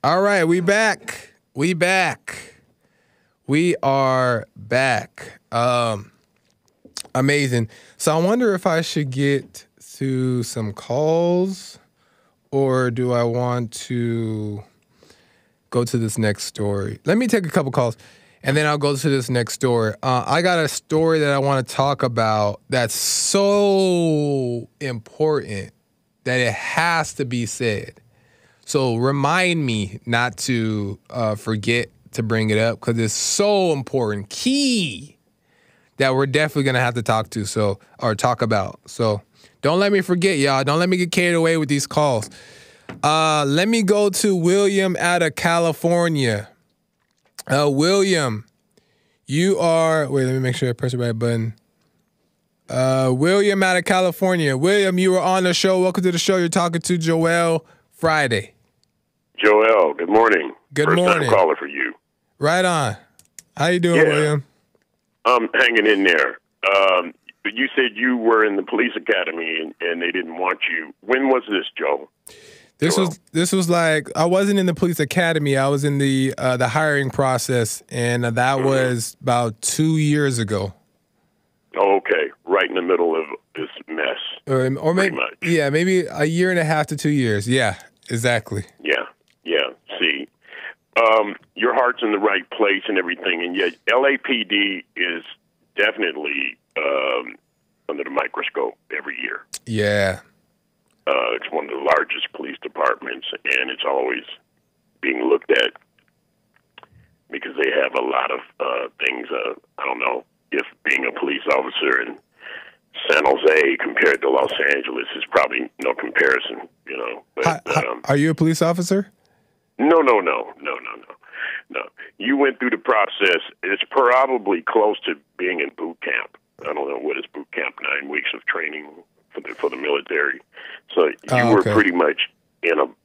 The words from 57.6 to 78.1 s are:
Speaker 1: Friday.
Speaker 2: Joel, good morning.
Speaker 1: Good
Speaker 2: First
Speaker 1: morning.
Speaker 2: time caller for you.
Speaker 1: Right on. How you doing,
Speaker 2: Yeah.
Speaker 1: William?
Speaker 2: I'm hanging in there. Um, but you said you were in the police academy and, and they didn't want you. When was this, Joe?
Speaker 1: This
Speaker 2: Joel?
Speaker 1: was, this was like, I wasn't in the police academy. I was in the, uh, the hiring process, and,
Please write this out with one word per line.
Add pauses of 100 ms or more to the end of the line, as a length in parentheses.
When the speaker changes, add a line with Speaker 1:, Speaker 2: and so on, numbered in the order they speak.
Speaker 1:
Friday. (840)
Speaker 2:
Joel,
good
morning. (220)
Speaker 1:
Good
Speaker 2:
First
Speaker 1:
morning.
Speaker 2:
time
caller
for
you. (460)
Speaker 1:
Right
on. (580)
How
you
doing,
Speaker 2:
Yeah.
Speaker 1:
William? (800)
Speaker 2:
I'm
hanging
in
there. (360)
Um, (300)
but
you
said
you
were
in
the
police
academy
and,
and
they
didn't
want (140)
you. (100)
When
was
this, (120)
Joe? (720)
Speaker 1:
This
Speaker 2:
Joel?
Speaker 1:
was, (120)
this
was
like,
I
wasn't
in
the
police
academy.
I
was
in
the,
uh,
the
hiring
process,
and,